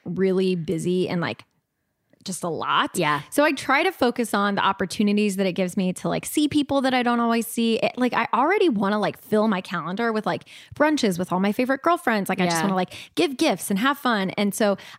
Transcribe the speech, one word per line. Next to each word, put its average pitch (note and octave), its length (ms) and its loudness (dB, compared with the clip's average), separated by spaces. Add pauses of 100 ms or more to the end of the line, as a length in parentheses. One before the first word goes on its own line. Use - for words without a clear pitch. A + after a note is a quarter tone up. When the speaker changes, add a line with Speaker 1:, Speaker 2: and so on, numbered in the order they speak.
Speaker 1:
really F#3 500 0
busy E3+ 540 -2
and, F3+ 120 -4
like, A#2+ 240 -6 (800)
just - 220 -10
a F3+ 40 -4
lot. D3 480 0
Speaker 2:
Yeah. D3 340 0
Speaker 1:
So C#4+ 140 2
I D#4 80 2
try C#4 300 0
to F#4 80 2
focus A#3+ 440 -2
on G3+ 200 0
the G3 60 0
opportunities G3+ 760 0
that G3 100 0
it F3 80 -2
gives F#3 200 -2
me F#3 200 0
to, - 160 -6
like, E3 160 -4
see D4+ 220 0
people C#4 340 0
that C4 100 0
I B3+ 100 2
don't A#3+ 160 0
always A#3 280 0
see. A3+ 300 0
It, - 200 -2
like, B3 160 0
I A3+ 220 0
already F4 340 4
wanna, G#3 300 0
like, G3+ 240 -2
fill G#3+ 260 2
my F#3+ 140 0
calendar F#3+ 500 -4
with, G#3+ 140 -4
like, E3+ 180 -4 (300)
brunches C4+ 440 2
with F#3 140 -4
all F3+ 80 2
my G3+ 100 2
favorite B3+ 300 0
girlfriends. B3 480 0
Like, F#3+ 100 -2
I F#3 60 2
just E3+ 140 2
Speaker 2:
Yeah. D#3+ 60 2
Speaker 1:
wanna, G3 120 0
like, F#3 160 -2 (220)
give D4 240 0
gifts C4+ 320 0
and G3 80 2
have C4+ 180 0
fun. G#3 400 0
And G3+ 180 0
so G3+ 220 2 (220)